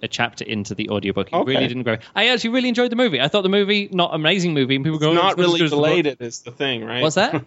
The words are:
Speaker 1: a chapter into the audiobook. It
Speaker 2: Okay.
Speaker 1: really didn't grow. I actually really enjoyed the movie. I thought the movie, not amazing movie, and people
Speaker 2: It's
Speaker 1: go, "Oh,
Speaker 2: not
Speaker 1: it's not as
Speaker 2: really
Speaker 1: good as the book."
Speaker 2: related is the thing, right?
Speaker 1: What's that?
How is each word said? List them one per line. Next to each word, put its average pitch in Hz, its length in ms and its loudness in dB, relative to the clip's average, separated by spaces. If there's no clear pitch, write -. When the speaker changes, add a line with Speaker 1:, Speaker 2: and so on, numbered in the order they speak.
Speaker 1:
a 110 40 -4
chapter - 380 -4
into 104 300 -6
the 104 160 -4
audiobook. 98 380 -2
It 160 60 -2
Speaker 2:
Okay. 175 200 0
Speaker 1:
really 127 120 0
didn't 120 160 -6
grow. 110 140 -2
I 208 120 2
actually 233 240 0
really 254 180 0
enjoyed 240 220 0
the 226 40 -4
movie. 220 240 2
I 135 80 2
thought 208 140 0
the 185 80 2
movie, 202 420 2
not 175 220 0
amazing 170 400 2
movie, 135 220 2
and 139 100 -2
people 156 120 -2
Speaker 2:
It's 147 80 -4
Speaker 1:
go, 156 60 4
"Oh, - 40 4
Speaker 2:
not 185 160 4
Speaker 1:
it's 170 60 -2
not 180 60 4
as 175 40 4
Speaker 2:
really 170 120 2
Speaker 1:
good 170 60 2
as 147 60 0
the 143 60 0
book." 147 100 4
Speaker 2:
related 160 340 0
is 117 200 -10
the 120 100 -16
thing, 123 340 -4
right? 120 160 -4
Speaker 1:
What's 156 140 0
that? 160 320 0